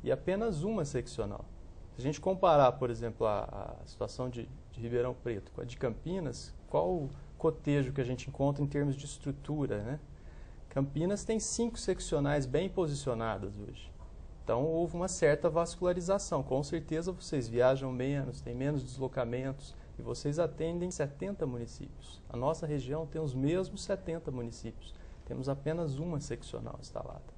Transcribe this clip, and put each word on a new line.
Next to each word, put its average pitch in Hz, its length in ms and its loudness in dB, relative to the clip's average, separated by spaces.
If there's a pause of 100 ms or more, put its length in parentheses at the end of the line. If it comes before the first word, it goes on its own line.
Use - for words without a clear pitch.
E 120 100 -2
apenas 190 520 0
uma 202 220 0
seccional. 113 600 -4 (500)
Se - 60 -8
a - 20 -6
gente 147 180 -2
comparar, 170 520 8
por 123 180 0
exemplo, 113 340 0
a, 104 560 0
a - 60 -12
situação 127 420 -4
de, 120 180 -8 (240)
de - 80 -10
Ribeirão 120 360 2
Preto 107 360 -4
com - 100 -8
a 127 40 -4
de 120 100 -8
Campinas, 143 800 -2 (160)
qual 165 220 4
o 151 180 0 (300)
cotejo 143 520 4
que - 80 0
a 123 60 2
gente 127 240 -2
encontra 139 340 2
em 139 40 2
termos 143 280 2
de 135 100 -10
estrutura, 139 800 -2
né? 135 160 -4 (680)
Campinas 156 540 2
tem 220 160 2
cinco 233 380 0
seccionais 147 680 2
bem 151 240 2
posicionadas 113 880 0
hoje. - 340 -10 (520)
Então, 117 200 4
houve 165 320 2
uma 175 120 0
certa 156 420 6
vascularização. 175 920 2
Com 135 200 4
certeza, 165 480 0
vocês 135 380 -2
viajam 131 420 6
menos, 139 500 0
têm 120 140 -6
menos 135 280 0
deslocamentos, 131 920 -2 (220)
e 117 60 -10
vocês 131 340 -2
atendem 170 540 0
setenta 165 560 -2
municípios. - 840 -8
A - 80 -6
nossa 151 300 0
região 147 400 -2
tem 160 120 -4
os 147 140 0
mesmos 170 500 2
setenta 165 460 -2
municípios. 117 640 -6 (320)
Temos 131 240 -4
apenas 147 480 0
uma 160 220 -2
seccional 120 600 -6
instalada - 440 -8 (140)